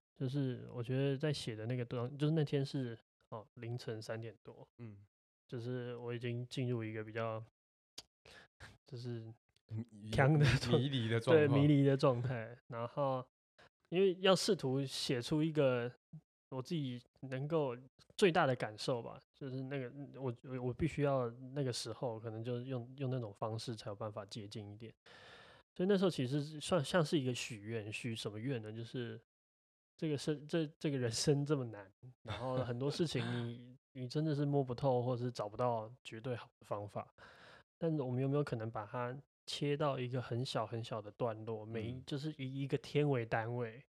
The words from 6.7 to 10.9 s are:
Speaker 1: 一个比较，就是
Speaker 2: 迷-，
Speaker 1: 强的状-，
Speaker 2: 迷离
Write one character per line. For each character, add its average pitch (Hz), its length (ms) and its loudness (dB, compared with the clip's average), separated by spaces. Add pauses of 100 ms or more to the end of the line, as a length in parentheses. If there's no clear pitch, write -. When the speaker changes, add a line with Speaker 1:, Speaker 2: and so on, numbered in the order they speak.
Speaker 1:
一 110 100 -6
个 110 100 -6
比 110 80 -12
较， 113 320 -2 (1400)
就 - 100 -14
是 117 380 -10 (560)
Speaker 2:
迷-， 107 220 -14
Speaker 1:
强 139 260 6
的 147 80 8 (140)
状-， 123 200 2
Speaker 2:
迷 135 100 2
离 123 180 0